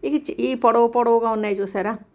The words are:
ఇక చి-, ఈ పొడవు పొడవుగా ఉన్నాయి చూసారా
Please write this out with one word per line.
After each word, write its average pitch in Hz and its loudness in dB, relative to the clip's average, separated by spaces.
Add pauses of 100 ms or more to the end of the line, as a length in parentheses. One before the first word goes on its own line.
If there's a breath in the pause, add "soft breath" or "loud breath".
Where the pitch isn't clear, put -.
ఇక 277 -2
చి-, - -4
ఈ 254 -2
పొడవు 233 4
పొడవుగా 233 2
ఉన్నాయి 208 -2
చూసారా 196 -4 (160)